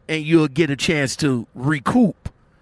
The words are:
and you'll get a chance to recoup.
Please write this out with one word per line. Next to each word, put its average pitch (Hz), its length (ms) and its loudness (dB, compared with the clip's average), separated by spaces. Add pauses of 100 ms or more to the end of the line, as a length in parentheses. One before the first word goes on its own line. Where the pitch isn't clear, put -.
and 156 160 -4
you'll 156 240 4
get 143 220 0
a 139 80 -4
chance 147 400 -2
to 131 360 -2
recoup. 151 760 0 (320)